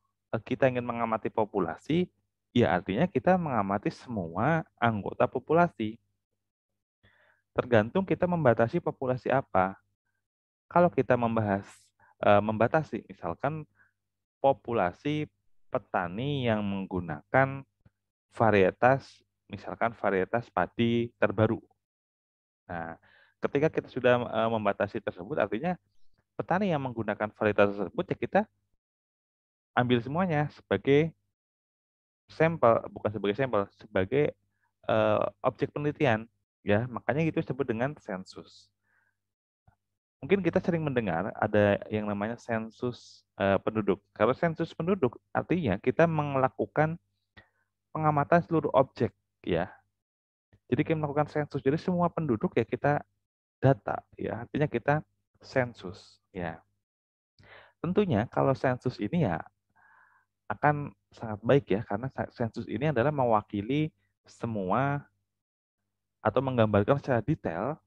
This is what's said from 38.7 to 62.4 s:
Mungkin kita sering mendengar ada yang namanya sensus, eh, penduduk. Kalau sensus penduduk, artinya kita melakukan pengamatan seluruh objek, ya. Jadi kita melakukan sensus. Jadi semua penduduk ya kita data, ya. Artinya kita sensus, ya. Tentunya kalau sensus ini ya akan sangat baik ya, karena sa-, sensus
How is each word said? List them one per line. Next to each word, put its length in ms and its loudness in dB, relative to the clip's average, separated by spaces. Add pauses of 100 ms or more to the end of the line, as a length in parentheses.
Mungkin 240 0
kita 160 0
sering 240 -2
mendengar 480 -2
ada 560 2
yang 160 -4
namanya 320 -4
sensus, 880 -8 (100)
eh, 300 2
penduduk. 320 0 (160)
Kalau 240 2
sensus 340 -2
penduduk, 460 -2 (160)
artinya 480 0
kita 240 2
melakukan 960 0 (920)
pengamatan 540 2
seluruh 320 0
objek, 340 2 (300)
ya. 320 -2 (960)
Jadi 160 0
kita 160 -2
melakukan 260 0
sensus. 380 -4
Jadi 160 2
semua 320 0
penduduk 400 -2
ya 100 2
kita 380 -2 (560)
data, 560 0
ya. 320 -8
Artinya 240 -2
kita 320 0 (400)
sensus, 880 -6
ya. 320 -8 (1200)
Tentunya 480 0
kalau 240 2
sensus 480 -4
ini 240 -2
ya 160 -2 (1040)
akan 480 -2 (160)
sangat 320 -10
baik 320 4
ya, 160 0
karena 240 -4
sa-, 160 -6
sensus 400 -6